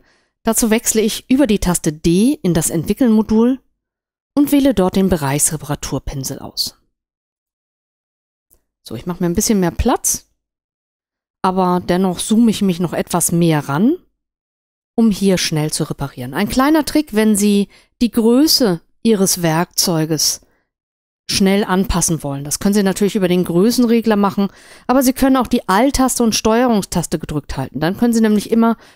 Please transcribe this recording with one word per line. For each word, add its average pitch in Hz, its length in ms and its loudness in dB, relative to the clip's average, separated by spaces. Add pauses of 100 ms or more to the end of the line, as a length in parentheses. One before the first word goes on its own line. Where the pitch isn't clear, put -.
(440)
Dazu 226 260 0
wechsle 220 320 0
ich - 280 -4
über 262 180 2
die 202 120 2
Taste 175 320 -2
D 180 500 0
in 175 120 0
das 160 160 0
Entwickeln-Modul 220 880 0 (760)
und 285 160 2
wähle 277 220 2
dort 185 220 0
den 190 140 2
Bereichsreparaturpinsel 143 1300 -4
aus. - 380 -10 (2000)
So, - 140 -16
ich - 100 -12
mache 175 160 -8
mir 175 80 -2
ein 175 60 -2
bisschen 208 240 0
mehr 175 120 0
Platz, - 580 -4 (1120)
aber 180 440 0
dennoch 180 340 0
zoome 226 320 2
ich - 100 -2
mich 185 180 0
noch 175 140 -2
etwas - 400 -4
mehr 165 340 2
ran, 208 300 0 (960)
um 226 160 2
hier 190 260 0
schnell 151 340 -4
zu - 120 -4
reparieren. 135 500 -10
Ein 196 160 -2
kleiner 285 360 2
Trick, 302 280 -2
wenn 214 220 2
Sie 202 320 2 (340)
die 240 100 0
Größe 240 680 2 (220)
Ihres 190 380 2
Werkzeuges 160 1000 -2 (880)
schnell 196 340 0
anpassen 180 600 -2
wollen. 139 220 -8
Das 147 140 -8
können 202 140 0
Sie 208 100 2
natürlich 190 320 0
über 190 120 0
den 180 160 2
Größenregler 220 720 2
machen, 202 320 0 (400)
aber 262 160 2
Sie 254 100 2
können 262 240 2
auch 254 100 0
die - 200 -2
Alt-Taste 247 560 2
und 226 100 0
Steuerungstaste 220 840 0
gedrückt - 380 -8
halten. 135 240 -8
Dann 175 160 -2
können 240 160 0
Sie 226 80 2
nämlich 208 280 2
immer 226 280 2 (180)